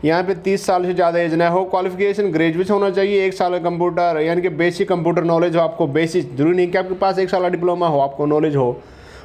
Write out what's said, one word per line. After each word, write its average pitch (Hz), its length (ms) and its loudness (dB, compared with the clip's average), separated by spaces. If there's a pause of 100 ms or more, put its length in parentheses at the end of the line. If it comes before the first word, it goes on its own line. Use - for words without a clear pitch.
यहाँ 165 180 2
पे 190 120 -2
तीस 190 320 -2
साल 180 180 2
से 180 100 -2
ज़्यादा 170 240 2
एज 170 160 0
ना 170 140 2
हो, 180 160 0
Qualification 190 640 -2
ग्रेजुएट 165 400 0
होना 196 200 2
चाहिए, 196 360 0
एक 185 80 -2
साल 180 180 0
का 180 60 -2
कंप्यूटर, 175 600 0
यानी 170 220 0
कि 180 60 0
बेसिक 170 400 0
computer 170 360 0
knowledge 170 320 2
हो 175 40 4
आपको, 160 260 0
Basic, 156 500 -2
जरूरी 160 200 2
नहीं 180 140 0
कि 185 80 0
आपके 185 160 -4
पास 185 240 0
एक 190 120 0
साल 185 120 0
का 180 60 0
डिप्लोमा 175 400 0
हो, 147 120 2
आपको 139 260 -2
knowledge 151 300 0
हो। 120 260 0 (420)